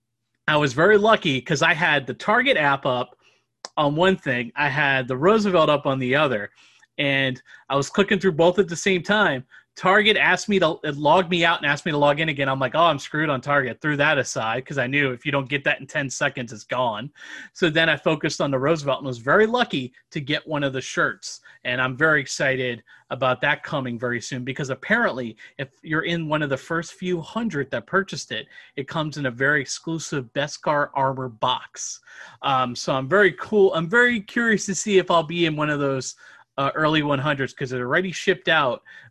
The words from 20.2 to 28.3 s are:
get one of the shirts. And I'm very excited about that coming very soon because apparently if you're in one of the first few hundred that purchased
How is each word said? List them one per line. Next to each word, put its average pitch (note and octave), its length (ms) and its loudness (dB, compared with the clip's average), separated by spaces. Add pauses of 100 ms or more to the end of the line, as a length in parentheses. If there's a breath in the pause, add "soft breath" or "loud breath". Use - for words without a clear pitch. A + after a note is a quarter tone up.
get D3 280 -4
one C#3+ 160 -2
of C3+ 100 -2
the C3 80 -4
shirts. - 580 -4 (240 loud breath)
And B2 180 -2
I'm C3 140 -2
very D3+ 260 4
excited B2+ 640 -2 (260 soft breath)
about B2+ 320 0
that D3 220 0
coming B2+ 340 -6
very A#2+ 240 -4
soon B2+ 220 -8
because C3 260 -6
apparently C3 640 -2 (220 loud breath)
if C#3 240 -10
you're D#3 220 -2
in E3 240 -4
one D#3 140 -2
of C#3+ 80 -4
the C3 80 0
first E3 360 -6
few F3+ 260 -4
hundred D#3 520 -6
that A#2 140 -6
purchased F#3+ 460 -4